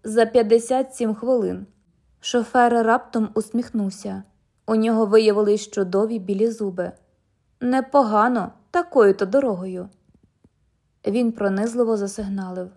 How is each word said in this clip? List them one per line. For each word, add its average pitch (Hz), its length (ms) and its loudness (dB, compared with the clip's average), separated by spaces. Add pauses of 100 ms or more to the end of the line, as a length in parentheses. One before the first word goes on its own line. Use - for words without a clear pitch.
за 220 220 2
п'ятдесят 233 680 2
сім 220 200 -4
хвилин». 202 520 -2 (540)
Шофер 240 520 2
раптом 226 640 0
усміхнувся. 208 880 -6 (440)
У 220 80 0
нього 220 320 2
виявились 208 640 4
чудові 202 480 -2
білі 202 320 -2
зуби. 185 420 -6 (680)
«Непогано, 240 920 2 (180)
такою-то 208 560 2
дорогою». 190 640 -2 (1160)
Він 226 260 0
пронизливо 226 640 -2
засигналив. 196 800 -8